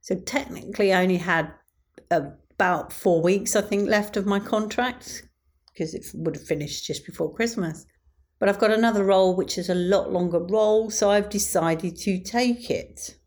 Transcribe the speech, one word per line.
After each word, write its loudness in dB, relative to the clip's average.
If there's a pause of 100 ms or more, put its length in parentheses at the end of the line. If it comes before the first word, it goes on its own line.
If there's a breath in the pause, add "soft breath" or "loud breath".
So -4
technically -2
I 4
only 2
had -2 (580)
about -2
four 2
weeks, 2
I 2
think, -2
left 0
of -2
my 2
contract, -4 (520)
'cause -6
it -10
would -4
have -14
finished -6
just -8
before -6
Christmas. -4 (520)
But 2
I've 2
got 4
another 4
role, 6
which -2
is -4
a 2
lot 2
longer 0
role, 2
so 2
I've 2
decided 0
to -2
take -2
it. -8 (100)